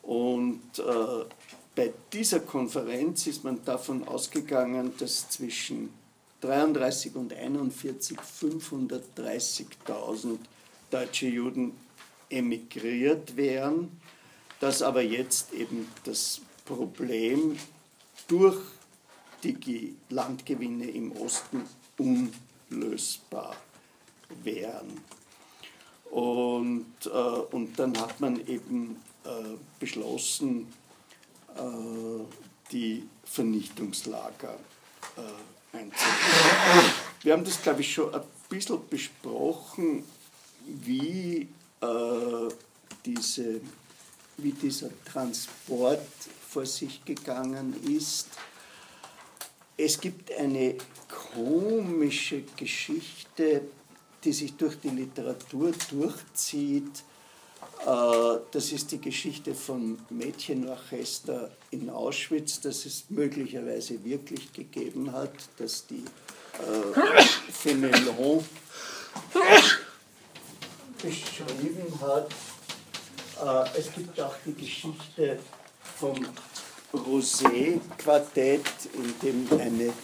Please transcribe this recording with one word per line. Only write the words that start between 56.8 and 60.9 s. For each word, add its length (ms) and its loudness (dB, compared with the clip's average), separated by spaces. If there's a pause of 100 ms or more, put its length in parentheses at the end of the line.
Äh, 520 6 (140)
das 200 -2
ist 200 -6
die 80 -6
Geschichte 540 -6
vom 460 -4 (100)
Mädchenorchester 1400 -6 (180)